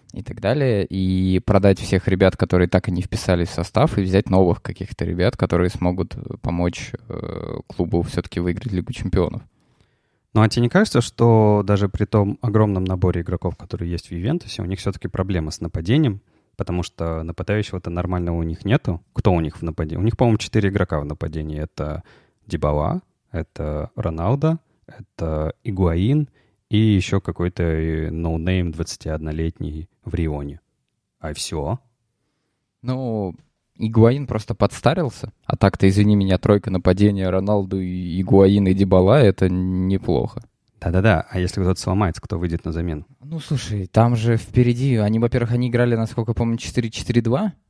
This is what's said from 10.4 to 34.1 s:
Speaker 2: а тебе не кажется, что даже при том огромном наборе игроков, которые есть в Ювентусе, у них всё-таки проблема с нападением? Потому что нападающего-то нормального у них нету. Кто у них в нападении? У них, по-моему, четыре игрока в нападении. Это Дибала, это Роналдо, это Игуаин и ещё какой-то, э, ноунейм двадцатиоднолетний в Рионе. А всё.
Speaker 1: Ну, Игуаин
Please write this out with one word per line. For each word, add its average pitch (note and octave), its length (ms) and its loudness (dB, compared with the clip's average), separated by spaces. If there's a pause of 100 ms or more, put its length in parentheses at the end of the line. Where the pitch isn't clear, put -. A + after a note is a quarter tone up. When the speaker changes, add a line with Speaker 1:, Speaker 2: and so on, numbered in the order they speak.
Speaker 2:
а A2 80 6
тебе A#2+ 140 0
не A#2+ 60 2
кажется, F#3 320 2
что A2 640 4
даже G2+ 240 2
при - 160 -4
том G#2 360 0
огромном G#2 420 2
наборе F2+ 380 0
игроков, F2 340 -4
которые F2 360 -8
есть E2+ 180 -8
в - 20 -12
Ювентусе, G#2+ 500 -6
у F2 40 -6
них F#2+ 140 -6
всё-таки - 280 -6
проблема F2+ 420 -2
с - 100 -12
нападением? G2+ 600 0 (340)
Потому F2 280 -4
что E2 400 -6
нападающего-то F2+ 680 -4
нормального F2 480 -2
у E2 60 -2
них E2 220 -6
нету. G2 360 0 (120)
Кто - 200 2
у E2+ 60 2
них D#2 180 -4
в - 60 -12
нападении? E2 380 -4
У G2 40 0
них, A#2 120 0
по-моему, A#2 200 4
четыре G2+ 320 0
игрока F#2 300 -2
в D2 60 -6
нападении. D#2 520 -6
Это D2+ 460 -8 (420)
Дибала, D#2 560 -2 (300)
это D#2 640 -6
Роналдо, B2 640 -2 (260)
это - 680 -6 (100)
Игуаин G2 640 0 (400)
и G#2+ 80 2
ещё G#2 440 2
какой-то, F2 420 -4
э, D#2+ 480 -2
ноунейм E2 600 -2
двадцатиоднолетний D#2 1160 -6 (140)
в D#2+ 100 -12
Рионе. D2 460 -4 (600)
А D#2 140 -8
всё. E2 460 -6 (1000)
Speaker 1:
Ну, A#2 540 -4 (440)
Игуаин A2+ 480 4